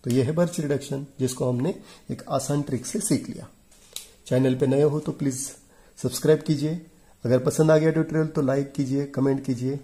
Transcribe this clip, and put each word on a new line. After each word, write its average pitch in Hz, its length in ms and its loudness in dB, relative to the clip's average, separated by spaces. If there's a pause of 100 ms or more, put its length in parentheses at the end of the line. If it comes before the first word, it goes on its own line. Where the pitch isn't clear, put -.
तो 127 60 -4
ये 127 120 4
है 139 100 0
बर्च 170 280 0
रिडक्शन, 143 460 -4 (140)
जिसको 127 280 -2
हमने 123 260 -2 (360)
एक - 180 -8
आसान 143 340 -2
ट्रिक 123 240 -4
से - 140 -4
सीख - 280 -2
लिया। - 180 -12 (800)
चैनल 131 280 2
पे 131 120 0
नए 135 160 4
हो 151 180 2
तो 151 120 -6
प्लीज 135 260 -4 (600)
सब्सक्राइब 151 440 2
कीजिए। 156 380 0 (440)
अगर 123 140 4
पसंद 156 320 2
आ 160 60 8
गया 160 140 4
ट्यूटोरियल 156 360 0
तो 151 160 -2
लाइक 139 300 0
कीजिए, 139 340 -2
कमेंट 135 380 0
कीजिए 131 400 -2